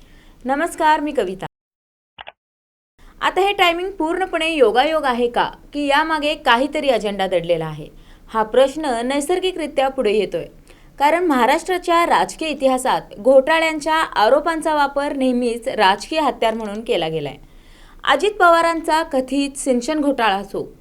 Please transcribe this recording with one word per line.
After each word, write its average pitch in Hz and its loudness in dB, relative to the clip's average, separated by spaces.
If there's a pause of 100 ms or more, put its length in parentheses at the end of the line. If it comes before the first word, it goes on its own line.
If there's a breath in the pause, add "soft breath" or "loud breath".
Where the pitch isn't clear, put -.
(460 soft breath)
नमस्कार, 311 0
मी 294 -4
कविता. 190 -4 (1800 soft breath)
आता 320 0
हे 403 0
टायमिंग 359 0
पूर्णपणे 339 -4
योगायोग 294 2
आहे 240 0
का, 208 -2 (220)
की 294 -4
यामागे 302 0
काहीतरी 285 0
अजेंडा 202 0
दडलेला 170 -2
आहे? 151 -10 (460 soft breath)
हा 220 2
प्रश्न 269 2 (200)
नैसर्गिकरित्या 302 -2
पुढे 262 -2
येतोय, 185 -2 (540 soft breath)
कारण 320 2
महाराष्ट्राच्या 330 2
राजकीय 247 0
इतिहासात 254 0 (180)
घोटाळ्यांच्या 311 4
आरोपांचा 311 2
वापर 285 0
नेहमीच 247 -2
राजकीय 208 0
हत्यार 233 0
म्हणून 214 -6
केला 190 -2
गेलाय. 151 -6 (720 soft breath)
अजित 294 4
पवारांचा 330 2
कथित 269 -4
सिंचन 285 -2
घोटाळा 233 0
असो, - -8